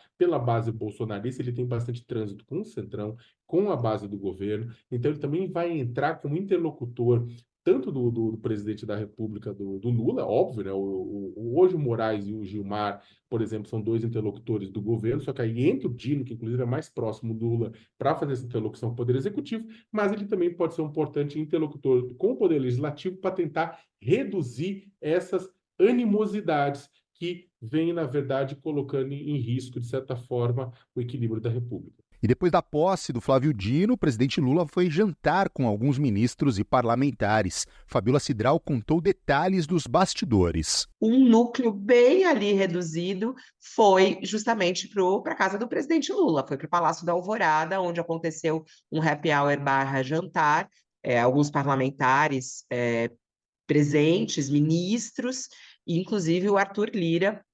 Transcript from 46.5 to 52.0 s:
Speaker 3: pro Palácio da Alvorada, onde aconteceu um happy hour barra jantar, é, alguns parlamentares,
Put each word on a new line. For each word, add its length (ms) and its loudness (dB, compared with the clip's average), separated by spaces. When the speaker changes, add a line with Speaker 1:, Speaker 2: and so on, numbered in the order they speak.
Speaker 3:
pro 120 -10
Palácio 360 0
da 60 -2
Alvorada, 680 0
onde 180 -2
aconteceu 680 -2
um 120 -2
happy 280 2
hour 300 2
barra 440 0
jantar, 640 0
é, 180 2
alguns 300 4
parlamentares, 1200 0